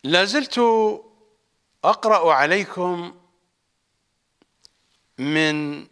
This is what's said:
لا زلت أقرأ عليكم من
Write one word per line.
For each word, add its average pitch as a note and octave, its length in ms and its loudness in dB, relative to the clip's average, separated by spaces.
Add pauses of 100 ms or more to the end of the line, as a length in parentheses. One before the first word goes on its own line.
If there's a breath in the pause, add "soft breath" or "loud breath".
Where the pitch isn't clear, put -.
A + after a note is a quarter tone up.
لا F3 220 2
زلت C4 340 -2 (1200)
أقرأ F3+ 500 2
عليكم F3 880 -2 (2000)
من D3+ 760 -2